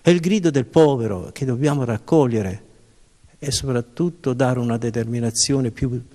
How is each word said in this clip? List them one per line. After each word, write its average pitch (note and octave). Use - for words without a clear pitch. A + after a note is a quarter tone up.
È E3+
il F3
grido F3+
del C#3
povero A#2
che -
dobbiamo C3+
raccogliere A2+
e D3
soprattutto C3+
dare B2+
una A#2
determinazione A#2
più B2